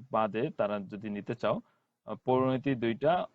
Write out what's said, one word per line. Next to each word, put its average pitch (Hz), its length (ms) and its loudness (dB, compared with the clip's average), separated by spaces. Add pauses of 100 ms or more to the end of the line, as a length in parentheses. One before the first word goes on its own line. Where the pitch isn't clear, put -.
(120)
বাদে 110 380 2
তারা 104 300 0
যদি 101 300 -8
নিতে 104 260 -4
চাও, 123 260 0 (440)
আহ, 110 100 -8
পরিণতি 131 600 2
দুইটা, 117 580 2